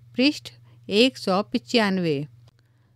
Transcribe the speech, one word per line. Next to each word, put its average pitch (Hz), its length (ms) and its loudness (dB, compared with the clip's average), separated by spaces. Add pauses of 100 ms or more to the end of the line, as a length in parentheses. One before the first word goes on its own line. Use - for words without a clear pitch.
(160)
पृष्ठ 285 340 0 (400)
एक 233 280 2
सौ 196 260 -2
पचानवे। 185 840 -2 (680)